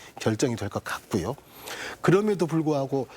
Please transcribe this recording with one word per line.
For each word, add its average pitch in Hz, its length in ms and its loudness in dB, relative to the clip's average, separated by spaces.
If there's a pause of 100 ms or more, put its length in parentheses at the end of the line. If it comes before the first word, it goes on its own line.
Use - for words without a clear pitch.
(200)
결정이 113 360 2
될 101 140 -4
것 - 120 -4
같고요. 107 540 -2 (640)
그럼에도 190 460 4
불구하고 139 600 0 (100)